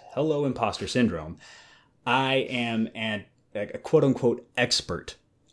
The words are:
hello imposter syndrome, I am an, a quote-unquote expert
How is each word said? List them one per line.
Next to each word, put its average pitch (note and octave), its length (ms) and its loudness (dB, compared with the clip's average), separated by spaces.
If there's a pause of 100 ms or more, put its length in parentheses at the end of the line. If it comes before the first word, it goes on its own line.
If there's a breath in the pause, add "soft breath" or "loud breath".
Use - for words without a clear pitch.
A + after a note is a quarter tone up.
(140)
hello D3 300 0
imposter A2+ 440 -2
syndrome, E2+ 480 0 (720 loud breath)
I C3+ 420 2
am A#2 460 0
an, G#2+ 320 -4 (280)
a G#2+ 240 -6
quote-unquote C3 800 2
expert - 600 -2 (360)